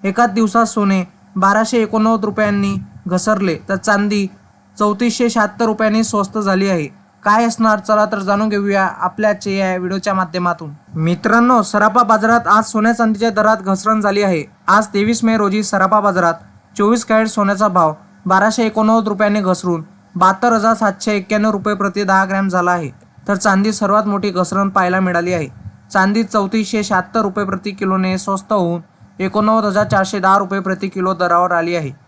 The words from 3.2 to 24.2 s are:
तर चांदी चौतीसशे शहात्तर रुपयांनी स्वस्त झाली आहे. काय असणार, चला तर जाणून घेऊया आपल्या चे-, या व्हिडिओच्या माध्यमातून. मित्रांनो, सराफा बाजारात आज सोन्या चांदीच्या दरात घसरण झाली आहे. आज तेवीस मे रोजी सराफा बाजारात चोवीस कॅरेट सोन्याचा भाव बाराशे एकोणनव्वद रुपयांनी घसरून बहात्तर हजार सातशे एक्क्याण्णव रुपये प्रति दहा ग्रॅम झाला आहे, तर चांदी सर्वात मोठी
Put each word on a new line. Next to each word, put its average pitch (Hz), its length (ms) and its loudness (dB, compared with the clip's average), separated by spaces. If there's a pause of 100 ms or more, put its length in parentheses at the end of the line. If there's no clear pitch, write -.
तर 196 80 -2
चांदी 202 500 0 (520)
चौतीसशे 226 520 0
शहात्तर 220 340 -2
रुपयांनी 220 400 0
स्वस्त 208 340 -2
झाली 196 300 0
आहे. 165 180 -2 (380)
काय 214 200 4
असणार, 220 340 2
चला 214 280 2
तर 202 120 -4
जाणून 202 300 0
घेऊया 202 480 0
आपल्या 208 360 -2
चे-, 202 260 -4
या 185 180 -2
व्हिडिओच्या 185 380 -4
माध्यमातून. 175 560 -4 (240)
मित्रांनो, 214 680 2
सराफा 208 400 2
बाजारात 226 440 2
आज 214 180 4
सोन्या 220 280 0
चांदीच्या 226 380 0
दरात 214 260 2
घसरण 196 440 -2
झाली 202 220 0
आहे. 175 220 0 (240)
आज 208 180 4
तेवीस 220 380 0
मे 226 120 2
रोजी 208 260 0
सराफा 196 380 2
बाजारात 175 340 0 (440)
चोवीस 220 260 2
कॅरेट 220 220 2
सोन्याचा 202 420 0
भाव 175 240 2 (340)
बाराशे 214 400 2
एकोणनव्वद 220 420 2
रुपयांनी 208 320 0
घसरून 180 420 -2 (320)
बहात्तर 190 380 2
हजार 226 220 2
सातशे 208 380 -2
एक्क्याण्णव 208 380 -2
रुपये 208 240 -4
प्रति 196 300 -4
दहा 190 200 2
ग्रॅम 196 240 -2
झाला 180 220 0
आहे, 170 200 -2 (380)
तर 202 60 0
चांदी 196 380 2
सर्वात 208 320 0
मोठी 202 260 -2